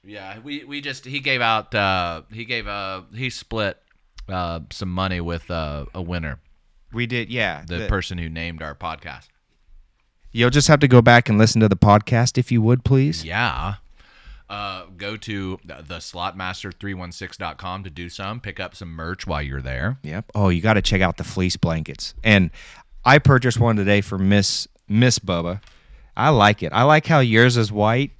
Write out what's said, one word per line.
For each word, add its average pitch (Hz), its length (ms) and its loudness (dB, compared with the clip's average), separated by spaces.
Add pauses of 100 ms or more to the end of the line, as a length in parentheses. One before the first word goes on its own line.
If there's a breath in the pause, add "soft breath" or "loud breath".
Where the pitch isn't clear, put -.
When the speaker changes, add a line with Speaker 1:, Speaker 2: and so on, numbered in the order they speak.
Speaker 1:
Yeah, 98 360 -16
we, 143 240 -12
we 143 180 -12
just, 139 240 -12
he 135 140 -10
gave 135 220 -2
out, 113 340 0
uh, 90 480 -2 (100)
he 113 100 -12
gave, 110 240 -8
uh, 95 360 -8 (120)
he 127 140 -8
split, 110 480 -6 (500)
uh, 85 340 -6 (100)
some 95 200 -8
money 92 300 -4
with, 82 300 -8
uh, 73 420 -6
a 92 80 -10
winner. 85 380 -8 (520)
Speaker 2:
We 120 140 -6
did, 117 240 -6
yeah. 98 380 -4
Speaker 1:
The 85 100 -6
Speaker 2:
The 110 100 -6
Speaker 1:
person 95 300 -4
who 82 100 -8
named 80 360 -10
our 78 100 -12
podcast. 80 540 -12 (1040)
Speaker 2:
You'll 117 180 2
just 139 200 2
have 147 100 8
to 147 80 4
go 123 160 8
back 120 260 6
and 107 80 4
listen 110 240 4
to 110 80 6
the 95 80 2
podcast 107 640 4
if - 120 -2
you 117 120 2
would, 123 200 2
please. 135 400 2
Speaker 1:
Yeah. 87 520 -4 (760 soft breath)
Uh, 98 360 -10 (120)
go 101 200 -10
to 98 500 -8
th-, 78 200 -18
the 82 120 -12
slot 87 360 -10
master 92 380 -10
three 98 220 -10
one 90 180 -12
six - 240 -14
dot 82 200 -10
com 92 280 -12
to 92 40 -14
do 85 200 -14
some. 101 320 -10
Pick - 180 -14
up 92 160 -12
some 87 140 -16
merch 82 380 -10
while 76 140 -4
you're 67 200 -8
there. 65 420 -6
Speaker 2:
Yep. 85 320 -10
Oh, 101 140 2
you 87 120 0
gotta 107 200 2
check 98 200 0
out 87 160 0
the - 60 -8
fleece 92 340 -4
blankets. 80 680 -6
And 98 260 4 (560 loud breath)
I 135 140 8
purchased 127 400 4
one 117 180 2
today 101 240 4
for 98 160 -6
Miss, 98 500 2 (220)
Miss 113 300 4
Bubba. 87 420 -4 (560 soft breath)
I 120 120 2
like 104 340 4
it. 78 100 -6
I 113 100 4
like 151 240 4
how 160 120 4
yours 120 360 6
is 110 160 0
white 107 480 0